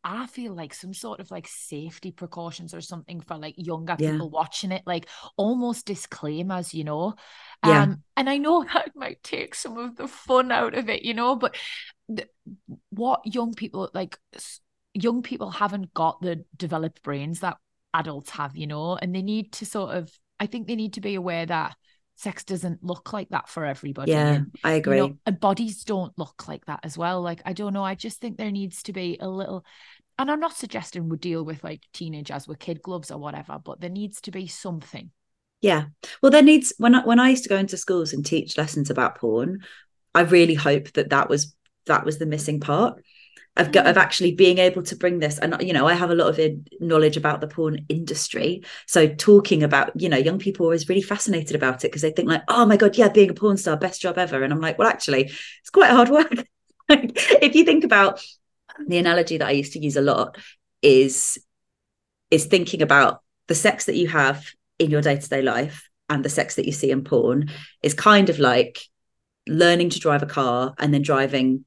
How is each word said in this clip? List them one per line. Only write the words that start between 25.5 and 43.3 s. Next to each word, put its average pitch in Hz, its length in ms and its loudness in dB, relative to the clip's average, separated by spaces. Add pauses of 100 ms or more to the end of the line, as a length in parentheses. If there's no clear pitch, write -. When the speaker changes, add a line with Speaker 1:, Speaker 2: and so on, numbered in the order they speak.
Speaker 1:
don't 190 340 -8
look - 300 -14
like 151 180 -16
that - 180 -14
as 156 140 -14
well. 175 240 -6
Like, 175 240 -10
I 185 80 -8
don't 202 200 -8
know. 196 100 -6
I 190 120 -6
just 220 240 -14
think 233 180 -12
there 214 140 -8
needs 196 320 -10
to 202 100 -14
be 180 260 -8
a - 100 -12
little, 190 360 -10 (520)
and 269 140 -4
I'm 302 80 -2
not 320 160 -6
suggesting 175 540 -10
we 160 80 -6
deal 165 260 -8
with, 156 200 -12
like, 165 200 -14 (100)
teenagers 151 540 -12
with 151 120 -16
kid 165 220 -10
gloves 175 300 -12
or 147 60 -12
whatever, 147 460 -14
but - 180 -16
there 175 80 -12
needs 202 320 -12
to 202 100 -16
be 185 160 -12
something. - 640 -14 (500)
Speaker 2:
Yeah. 165 240 2 (360)
Well, 269 100 8
there 302 120 10
needs, 302 340 6
when 240 180 6
I, 247 100 2
when 233 140 4
I 254 100 6
used 254 140 2
to - 60 -14
go 196 80 2
into 190 200 -4
schools 170 360 -2
and 147 120 -6
teach - 320 -4
lessons 151 320 -4
about 131 280 -2
porn, 123 420 -2 (540)
I 170 80 8
really 170 340 6
hope 147 380 0
that 143 160 -2
that 139 200 2
was, 147 240 -2 (320)
that 147 200 2
was 151 120 -4
the 160 80 -6
missing 151 340 -4
part 156 420 0 (560)